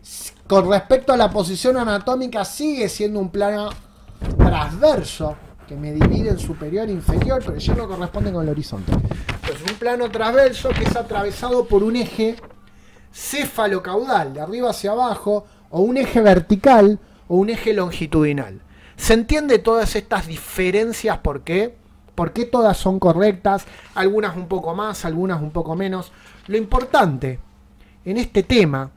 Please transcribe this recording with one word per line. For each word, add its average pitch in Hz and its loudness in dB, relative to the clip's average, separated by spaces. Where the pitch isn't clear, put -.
s-, - -16
con 190 4
respecto 262 2
a 247 4
la 220 2
posición 202 0
anatómica, 233 -2
sigue 277 -4
siendo 208 -4
un 190 -4
plano 208 -2
transverso, 160 2
que 143 -14
me 151 -8
divide 214 2
en 190 0
superior 165 -6
e - -4
inferior, 254 0
pero 156 -6
ya - 0
no 233 -2
corresponde 190 -6
con 175 -4
el 156 -2
horizonte. 147 -6
Entonces, - -4
un 214 -10
plano 240 -2
transverso 240 2
que - -2
es - 0
atravesado 226 -2
por 202 4
un 220 0
eje 226 -2
cefalocaudal, 208 -4
de 147 -10
arriba 226 -4
hacia 202 -4
abajo, 208 -2
o 160 -4
un 233 2
eje 254 2
vertical, 208 6
o 175 2
un 202 4
eje 220 -2
longitudinal. 151 0
¿Se - 2
entiende 262 4
todas 226 2
estas 196 -2
diferencias? 190 -2
¿Por 139 -4
qué? 202 -2
¿Por 170 -2
qué 240 -4
todas 226 4
son 190 0
correctas? 190 2
Algunas 196 0
un 180 -10
poco 170 -4
más, 208 -6
algunas 170 -2
un 151 -6
poco 156 -6
menos. 185 -6
Lo 202 -2
importante 196 0
en 190 -4
este 233 0
tema 143 2